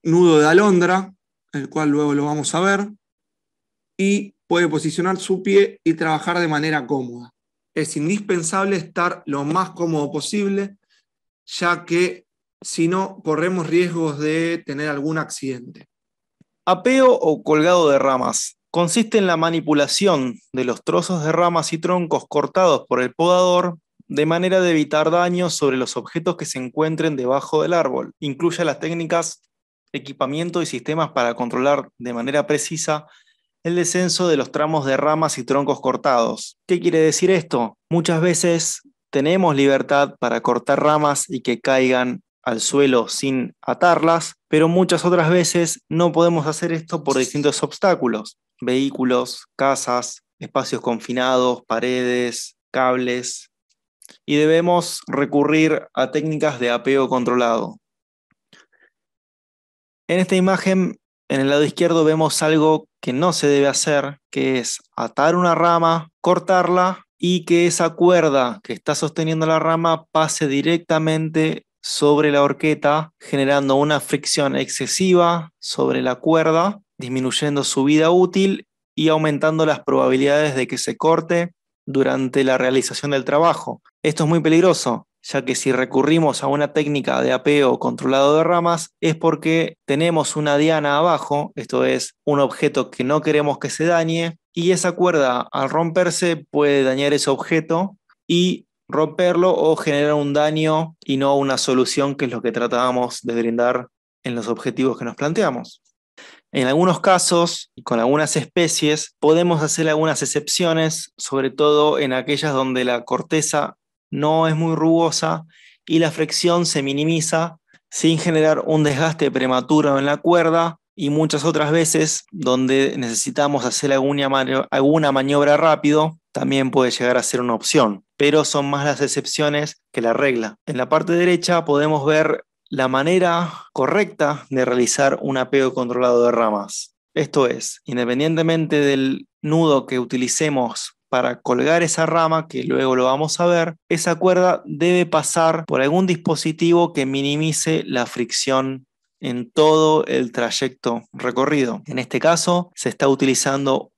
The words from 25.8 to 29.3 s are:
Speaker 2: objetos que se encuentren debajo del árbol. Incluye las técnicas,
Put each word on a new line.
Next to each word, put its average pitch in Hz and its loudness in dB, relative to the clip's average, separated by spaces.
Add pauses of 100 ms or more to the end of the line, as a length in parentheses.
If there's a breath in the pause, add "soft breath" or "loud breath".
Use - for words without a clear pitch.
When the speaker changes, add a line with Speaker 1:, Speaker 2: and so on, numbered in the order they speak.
Speaker 2:
objetos 170 -6
que 160 -10
se 143 -10
encuentren 156 -2
debajo 135 -2
del 156 -2
árbol. 131 -2
Incluye 165 -4
las 143 -4
técnicas, 165 -6 (500)